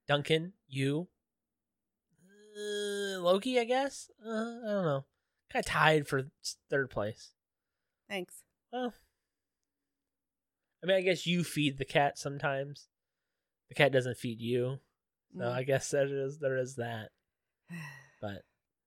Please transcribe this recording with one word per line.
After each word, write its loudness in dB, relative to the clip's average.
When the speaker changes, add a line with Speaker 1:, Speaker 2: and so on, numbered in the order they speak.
Speaker 1:
Duncan, 2
you, 0
uh, -4
Loki, 4
I 4
guess? -2
Uh, -10
I -6
don't 2
know. 0
Kinda -2
tied 6
for -2
s-, -8
third 0
place. -6
Speaker 2:
Thanks. -8
Speaker 1:
Well, -4
I -8
mean, 4
I 2
guess 2
you 2
feed 0
the -4
cat 2
sometimes. -6
The -18
cat 6
doesn't 4
feed -6
you. 0
So -10
Speaker 2:
Mm. -2
Speaker 1:
I -2
guess 0
that 2
is, -4
there 0
is -4
that. -6
Speaker 2:
<sighs> -12
Speaker 1:
But -8